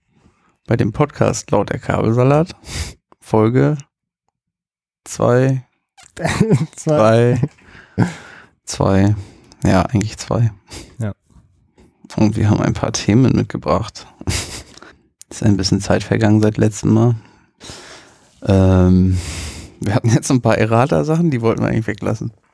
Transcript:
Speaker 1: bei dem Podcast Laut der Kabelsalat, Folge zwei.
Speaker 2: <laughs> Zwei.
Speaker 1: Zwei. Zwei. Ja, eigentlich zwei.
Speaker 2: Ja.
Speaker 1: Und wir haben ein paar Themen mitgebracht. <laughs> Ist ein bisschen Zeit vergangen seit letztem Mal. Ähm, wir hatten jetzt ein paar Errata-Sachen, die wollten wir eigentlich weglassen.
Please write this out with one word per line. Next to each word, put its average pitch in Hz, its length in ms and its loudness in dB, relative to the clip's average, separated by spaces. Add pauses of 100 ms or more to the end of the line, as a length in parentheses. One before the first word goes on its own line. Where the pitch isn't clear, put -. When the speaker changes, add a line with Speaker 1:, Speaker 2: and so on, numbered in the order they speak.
(640)
Speaker 1:
bei 113 120 -2
dem 104 160 -2
Podcast - 580 -2
Laut 104 180 0
der - 100 -6
Kabelsalat, 127 760 0 (640)
Folge 127 580 2 (1300)
zwei. 127 600 0 (520)
Speaker 2:
<laughs> 165 600 -2
Zwei. 120 680 2
Speaker 1:
Zwei. - 0 - (1200)
Zwei. 98 520 0 (500)
Ja, 95 180 2
eigentlich 104 340 -4
zwei. 113 340 -2 (460)
Speaker 2:
Ja. 107 160 -8 (1000)
Speaker 1:
Und 107 220 2
wir 107 120 2
haben - 120 2
ein - 120 0
paar - 200 -4
Themen 120 420 2
mitgebracht. - 720 -4 (180)
<laughs> - 1040 -12
Ist - 140 -10
ein 101 140 2
bisschen 98 240 -2
Zeit - 220 -2
vergangen 107 380 2
seit 107 160 2
letztem 107 360 0
Mal. 117 220 2 (1300)
Ähm, 92 760 4 (640)
wir 98 120 -4
hatten - 160 0
jetzt - 220 0
ein 127 100 2
paar 113 160 2
Errata-Sachen, 151 760 0
die 117 100 -2
wollten 113 200 0
wir 110 60 0
eigentlich 113 200 -2
weglassen. 107 440 -6 (220)